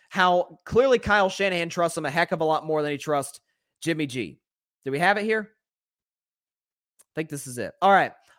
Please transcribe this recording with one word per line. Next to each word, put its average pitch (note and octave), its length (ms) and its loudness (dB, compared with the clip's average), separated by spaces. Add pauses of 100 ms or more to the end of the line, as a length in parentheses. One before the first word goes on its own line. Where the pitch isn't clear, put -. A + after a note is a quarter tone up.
how F3+ 560 0
clearly B3+ 360 4
Kyle G3+ 280 2
Shanahan F#3 400 -2
trusts E3+ 300 -2
him D#3 80 -4
a C3+ 40 -4
heck E3+ 200 0
of E3 100 -4
a E3 40 0
lot D#3 200 0
more D#3 160 -2
than D3 120 -2
he C#3+ 60 -6
trusts C#3+ 420 -4 (400)
Jimmy D#3 260 -2
G. A#2 320 -10 (460)
Do C3+ 80 -6
we C#3+ 80 -4
have G3 180 4
it G#3 60 -4
here? A3 260 -4 (1500)
I - 160 -20
think D#3 120 -8
this C#3 200 -12
is B2 100 -12
it. F#2 140 -8 (100)
All F#3+ 80 6
right. E3+ 220 4 (260)